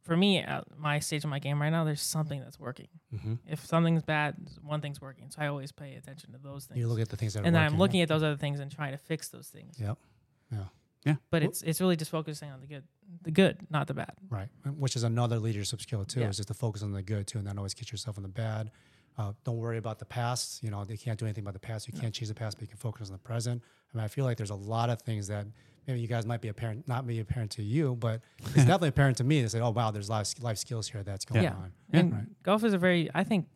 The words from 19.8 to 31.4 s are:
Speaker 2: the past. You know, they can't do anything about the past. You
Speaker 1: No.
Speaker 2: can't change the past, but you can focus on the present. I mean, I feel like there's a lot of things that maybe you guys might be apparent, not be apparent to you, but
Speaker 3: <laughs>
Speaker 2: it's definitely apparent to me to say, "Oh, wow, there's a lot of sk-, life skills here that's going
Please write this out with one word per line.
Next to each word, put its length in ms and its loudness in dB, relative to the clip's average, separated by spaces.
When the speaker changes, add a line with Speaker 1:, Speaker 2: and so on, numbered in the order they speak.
Speaker 2:
the 80 -14
past. 560 -4
You 80 -6
know, 160 -6
they 120 -10
can't 200 -4
do 80 -4
anything 180 -4
about 100 -8
the 60 -12
past. 280 -8
You 80 -12
Speaker 1:
No. 60 -6
Speaker 2:
can't 120 -2
change 140 -6
the 80 -6
past, 220 -6
but 60 -14
you 40 -10
can 100 -18
focus 320 -6
on 40 -10
the 60 -12
present. 440 -4
I 40 -4
mean, 60 -2
I 40 -2
feel 180 0
like 120 2
there's 140 -4
a 40 -4
lot 340 0
of 120 0
things 260 -4
that 200 -4
maybe 140 -2
you 60 -4
guys 180 0
might 160 -2
be 80 -6
apparent, 380 -6
not 200 -2
be 120 -2
apparent 320 -2
to 120 -6
you, 320 2
but 260 -2
Speaker 3:
<laughs> 80 -20
Speaker 2:
it's 160 -6
definitely 340 8
apparent 280 4
to 60 0
me 200 6
to 60 2
say, 120 0
"Oh, 80 2
wow, 220 2
there's 180 -6
a 20 0
lot 100 2
of 60 -2
sk-, 140 -6
life 160 -2
skills 320 -6
here 140 -8
that's 200 -6
going 200 4